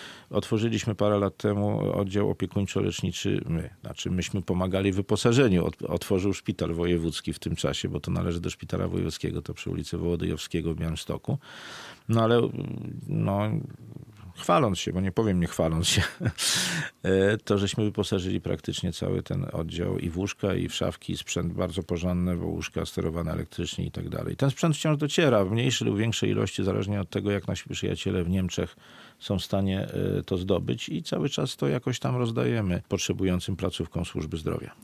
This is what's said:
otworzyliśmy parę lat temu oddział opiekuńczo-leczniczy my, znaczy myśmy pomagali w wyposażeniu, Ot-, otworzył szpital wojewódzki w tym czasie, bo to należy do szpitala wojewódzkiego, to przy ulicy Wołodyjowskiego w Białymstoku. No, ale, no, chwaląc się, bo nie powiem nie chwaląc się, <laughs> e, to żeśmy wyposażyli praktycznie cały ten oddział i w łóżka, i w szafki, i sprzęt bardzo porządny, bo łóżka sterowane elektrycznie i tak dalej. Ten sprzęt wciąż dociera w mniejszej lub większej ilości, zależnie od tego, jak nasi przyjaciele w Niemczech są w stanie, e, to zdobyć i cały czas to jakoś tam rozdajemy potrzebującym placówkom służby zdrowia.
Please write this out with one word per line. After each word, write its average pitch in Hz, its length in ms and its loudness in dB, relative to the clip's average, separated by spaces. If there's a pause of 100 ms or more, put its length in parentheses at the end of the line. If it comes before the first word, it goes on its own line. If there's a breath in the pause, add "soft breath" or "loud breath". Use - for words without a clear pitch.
(300 loud breath)
otworzyliśmy 110 640 0
parę 104 240 4
lat 98 180 0
temu 101 560 0
oddział 101 360 0
opiekuńczo-leczniczy 98 1200 -2
my, 80 200 -2 (120)
znaczy - 300 -6
myśmy 90 300 -2
pomagali 95 500 2
w 92 40 0
wyposażeniu, 104 680 6
Ot-, - 180 -4
otworzył 95 500 2
szpital 85 400 -2
wojewódzki 82 600 0
w - 60 -14
tym 87 160 -4
czasie, - 340 -2
bo 90 100 -4
to 90 120 -4
należy 87 300 0
do 87 80 -4
szpitala 92 380 -4
wojewódzkiego, 87 540 -4
to - 120 -8
przy - 160 -10
ulicy 87 280 -4
Wołodyjowskiego 85 760 -2
w 80 40 -8
Białymstoku. 82 600 -4 (720 loud breath)
No, 113 140 4
ale, 117 260 6 (580)
no, 104 340 2 (960)
chwaląc 135 420 4
się, 90 140 -2
bo 92 80 0
nie 95 100 0
powiem 101 280 4
nie 85 80 4
chwaląc 82 400 2
się, - 140 4 (200)
<laughs> - 800 -2
e, 95 340 6
to 104 200 2
żeśmy 101 260 0
wyposażyli 95 580 0
praktycznie 90 520 -2
cały 92 300 -2
ten 92 300 -4
oddział 85 460 -2
i 90 100 -2
w 82 80 -6
łóżka, 98 380 -2
i 87 140 -2
w - 60 -10
szafki, 92 380 -4
i 87 40 -4
sprzęt 87 360 -4
bardzo 90 300 -2
porządny, 90 540 0
bo 85 80 -4
łóżka 82 400 -4
sterowane 82 460 -2
elektrycznie 85 540 -4
i 82 60 -4
tak 85 180 -6
dalej. - 260 -4
Ten 139 160 2
sprzęt 160 240 2
wciąż 151 220 2
dociera 139 480 6
w 95 60 0
mniejszej 117 360 2
lub 107 100 2
większej 107 320 2
ilości, 104 340 2
zależnie 101 380 0
od 87 80 -6
tego, 101 220 0
jak 101 160 -2
nasi - 220 -4
przyjaciele 95 540 0
w 85 60 -2
Niemczech 92 460 0 (440 loud breath)
są 95 200 0
w - 40 -4
stanie, 98 440 0 (320)
e, 90 40 -2
to 92 140 0
zdobyć 95 520 0
i 160 140 -4
cały 151 260 0
czas - 260 -2
to 139 120 -2
jakoś 131 320 -2
tam 127 160 0
rozdajemy 117 760 0
potrzebującym 92 640 0
placówkom 85 500 -4
służby - 320 -4
zdrowia. 82 340 -4 (120)